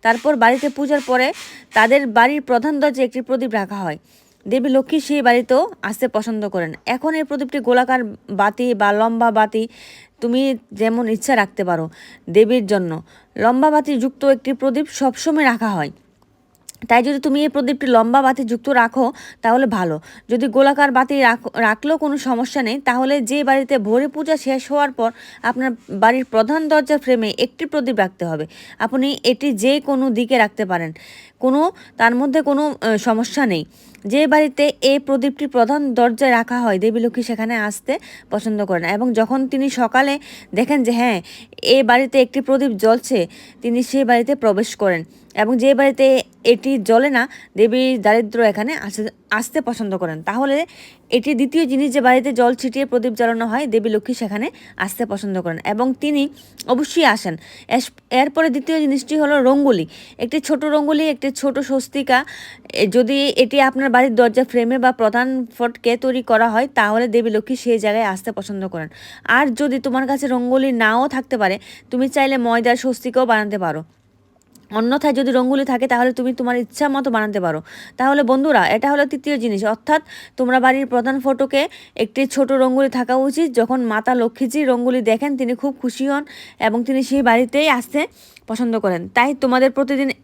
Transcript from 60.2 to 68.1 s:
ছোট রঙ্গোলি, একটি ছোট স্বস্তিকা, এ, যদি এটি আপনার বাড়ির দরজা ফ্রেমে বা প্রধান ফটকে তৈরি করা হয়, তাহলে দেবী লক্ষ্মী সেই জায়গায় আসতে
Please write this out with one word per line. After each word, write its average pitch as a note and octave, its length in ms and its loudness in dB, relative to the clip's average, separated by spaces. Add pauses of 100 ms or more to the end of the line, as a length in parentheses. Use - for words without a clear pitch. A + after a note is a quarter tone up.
ছোট C#4 240 -2
রঙ্গোলি, D4+ 440 0
একটি C#4 220 -4
ছোট C4+ 280 -4
স্বস্তিকা, C4+ 640 -2 (480)
এ, - 140 0
যদি B3 420 2
এটি C4 320 2
আপনার C4+ 300 2
বাড়ির B3 240 4
দরজা A#3+ 300 4
ফ্রেমে A#3+ 340 0
বা B3+ 140 2
প্রধান B3 540 0 (120)
ফটকে A#3+ 380 -2
তৈরি B3+ 260 -2
করা A3+ 260 4
হয়, A#3 260 0
তাহলে A3+ 340 2
দেবী A3+ 220 2
লক্ষ্মী G#3+ 260 -2
সেই A#3 220 0
জায়গায় G#3+ 260 0
আসতে F#3+ 280 -4